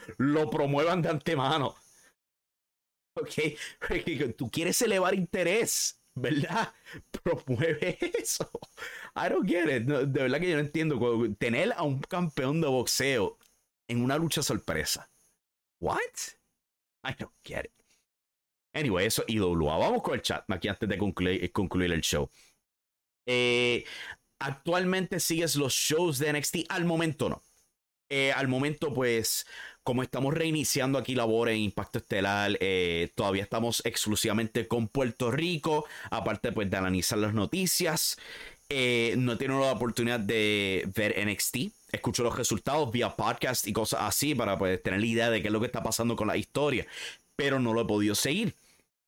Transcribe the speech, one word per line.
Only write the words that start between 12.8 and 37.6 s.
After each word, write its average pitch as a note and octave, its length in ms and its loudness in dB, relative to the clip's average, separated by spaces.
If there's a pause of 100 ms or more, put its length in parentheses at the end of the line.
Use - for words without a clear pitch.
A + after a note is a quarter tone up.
en A#2+ 140 0
una C3+ 140 2
lucha E3 260 0
sorpresa. - 680 -2 (720)
What? - 180 0 (1040)
I C3+ 140 -6
don't - 140 -10 (120)
get - 220 -8
it. - 60 -20 (1000)
Anyway, G#2 300 2
eso A2+ 240 0
es A2+ 60 -2
I - 20 0
W E2+ 340 2
A. D#2+ 60 0
Vamos G3 260 2
con D#3 120 -2
el - 80 -4
chat - 280 -4
aquí F#2 180 -4
antes G2+ 200 -4
de G2+ 80 0
concluir, F#2 560 0
concluir F#2 400 0
el D#2+ 80 2
show. D2 300 0 (960)
Eh, B2 580 4 (540)
¿actualmente F3+ 840 0
sigues D#3+ 360 0
los C#3+ 180 0
shows D#3 440 2
de D3+ 120 0
N D3 80 0
X C3+ 140 -2
T? F3 180 -4
Al F3 160 0
momento D#3+ 420 0
no. - 140 -4 (640)
Eh, C3+ 240 2
al C3 160 0
momento, C#3+ 440 0
pues, A#2 540 0 (360)
como B2+ 200 0
estamos C3+ 300 -2
reiniciando D3+ 640 0
aquí B2+ 160 -2
labores A2+ 400 2
en A2 80 2
Impacto G#2 360 -4
Estelar, G2+ 640 0
eh, F2 540 2
todavía G2 280 0
estamos A#2 420 -2
exclusivamente A2 840 0
con A#2 200 0
Puerto B2 420 -2
Rico, D#3 560 0 (240)
aparte, A2 420 -2
pues, G2 180 -2
de G2+ 60 0
analizar F#2 420 0
las G#2 140 2
noticias. E3 840 0 (520)